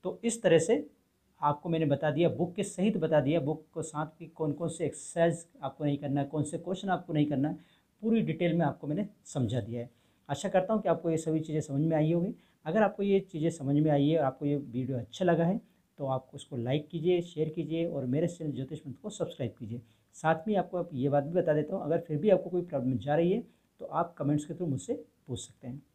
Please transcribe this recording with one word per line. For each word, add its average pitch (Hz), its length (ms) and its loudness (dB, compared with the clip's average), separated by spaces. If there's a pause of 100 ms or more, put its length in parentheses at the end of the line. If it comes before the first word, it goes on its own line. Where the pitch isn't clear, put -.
तो 220 200 -6
इस 233 180 -2
तरह 165 160 8
से 208 160 4 (640)
आपको 147 280 0
मैंने 165 180 2
बता 143 240 2
दिया, 160 200 2
बुक 165 240 -2
के 202 100 -4
सहित 196 320 0
बता 147 240 4
दिया, 147 200 2
बुक 151 220 -2 (120)
को 160 80 -6
साथ 147 260 -6
की - 200 -18
कौन 151 240 -4
कौन 165 160 -4
से 165 180 -4
एक्सरसाइज 170 580 0 (180)
आपको 143 220 -6
नहीं 143 140 2
करना 143 220 0
है, 139 60 0
कौन 147 180 -2
से 165 140 -6
क्वेश्चन 185 300 -6
आपको 175 240 -2
नहीं 147 140 4
करना 147 220 0
है, 165 100 -4 (440)
पूरी 226 200 2
डिटेल 165 320 0
में 170 120 2
आपको 139 200 -4
मैंने 175 200 -2 (200)
समझा 123 340 0
दिया 117 200 -6
है। 120 100 -10 (380)
आशा 147 200 -4
करता 185 260 2
हूँ 214 80 0
कि 185 60 0
आपको 170 220 0
ये 160 80 2
सभी 160 220 0
चीज़ें 151 220 -2
समझ 139 200 -2
में 160 140 2
आई 156 160 4
होंगी। 175 220 0 (320)
अगर 196 160 2
आपको 202 200 0
ये 196 200 4
चीज़ें 165 300 -2
समझ 143 240 0
में 156 140 4
आई 143 180 4
है 160 100 4
और 147 60 2
आपको 135 220 -2
ये 143 100 2
वीडियो 131 420 -4
अच्छा - 260 -6
लगा 165 200 4
है 196 160 0 (380)
तो 143 80 -6
आप 131 280 -4
उसको - 220 -12
लाइक 135 320 -2
कीजिए, 170 340 2
शेयर 175 260 -4
कीजिए 165 380 -2
और 139 200 -4
मेरे 151 220 2
चैनल 165 240 -6
ज्योतिष 131 340 -8
मंत्र 127 160 -12
को 208 100 -8
सब्सक्राइब - 460 -6
कीजिए। 117 220 -10 (360)
साथ 165 320 0
में 214 80 0
आपको 180 220 -2
आप 175 160 -4
ये 131 140 0
बात 143 160 2
भी 165 100 -8
बता 165 200 2
देता 151 220 -2
हूँ, - 80 -4
अगर 165 160 0
फिर 156 160 -6
भी 202 140 4
आपको 180 200 4
कोई 180 140 0
प्रॉब्लम 131 340 -2
जा 143 180 0
रही 170 160 4
है 233 100 0 (380)
तो - 60 -14
आप 165 280 -2
कमेंट्स 147 300 0
के 160 100 -8
through 170 160 -2
मुझसे 135 240 -2 (340)
पूछ 120 120 -6
सकते - 280 -16
हैं। 139 140 -10 (120)